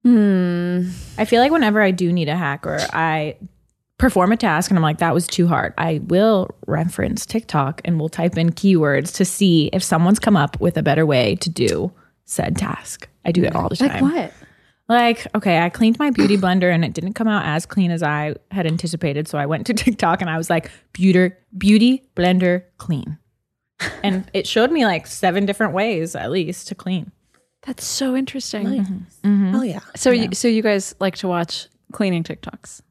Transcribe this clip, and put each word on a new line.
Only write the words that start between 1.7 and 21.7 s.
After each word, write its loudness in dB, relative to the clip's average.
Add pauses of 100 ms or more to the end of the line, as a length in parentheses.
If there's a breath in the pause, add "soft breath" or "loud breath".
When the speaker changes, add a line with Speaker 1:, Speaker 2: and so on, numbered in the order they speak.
Speaker 2:
I 4
do 0
need 0
a -2
hack -4
or -4 (120)
I -2 (600)
perform 4
a 2
task 0
and 4
I'm 4
like, 2
"That 0
was 0
too 2
hard," 0
I -2
will 2 (180)
reference -4
TikTok -4
and 0
we'll -2
type -2
in 2
keywords 2
to 0
see 2
if -2
someone's 2
come 2
up 0
with 0
a -2
better 2
way 2
to -6
do -2 (340 soft breath)
said -4
task. -8 (180)
I 0
do 2
that 0
all -2
the -4
Speaker 1:
Like 2
Speaker 2:
time. -4
Speaker 1:
what? -2 (560 soft breath)
Speaker 2:
Like, 2
okay, 2
I 2
cleaned 2
my 0
beauty 4
blender 2
and 2
it -2
didn't -6
come -2
out 0
as 0
clean 0
as -2
I -2 (160)
had -2
anticipated. -4
So -6
I -2
went -4
to -2
<laughs> -2
TikTok 2
and -4
I -4
was -6
like, -2 (220 loud breath)
"Beauty, 4 (260)
beauty 4 (140)